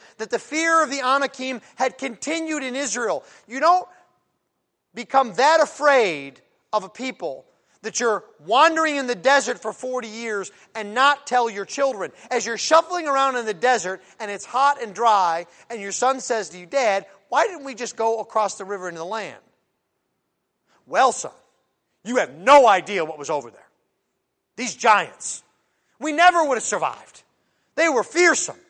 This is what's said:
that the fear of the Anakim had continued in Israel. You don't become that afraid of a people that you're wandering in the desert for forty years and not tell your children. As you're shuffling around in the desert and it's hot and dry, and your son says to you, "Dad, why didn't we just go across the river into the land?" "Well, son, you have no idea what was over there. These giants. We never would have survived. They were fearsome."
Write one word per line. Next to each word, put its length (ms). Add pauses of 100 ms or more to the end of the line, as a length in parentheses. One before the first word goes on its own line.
(180)
that 120
the 100
fear 440
of 80
the 100
Anakim 600 (140)
had 220
continued 680
in 120
Israel. 480 (240)
You 120
don't 280 (1080)
become 400
that 280
afraid 800 (320)
of 120
a 60
people 560 (360)
that 180
you're 240 (220)
wandering 520
in 100
the 80
desert 440
for 140
forty 340
years 440 (240)
and 180
not 320
tell 240
your 160
children. 460 (180)
As 160
you're 100
shuffling 520
around 300
in 100
the 80
desert 480 (160)
and 100
it's 160
hot 360
and 120
dry, 540 (200)
and 140
your 100
son 280
says 300
to 100
you, 80
"Dad, 400 (220)
why 180
didn't 160
we 100
just 220
go 240
across 360
the 100
river 220
into 120
the 60
land?" 360 (1400)
"Well, 260
son, 220 (680)
you 140
have 180
no 320
idea 360
what 140
was 140
over 180
there. 180 (920)
These 180
giants. 640 (580)
We 120
never 340
would 120
have 60
survived. 600 (500)
They 160
were 140
fearsome." 560 (100)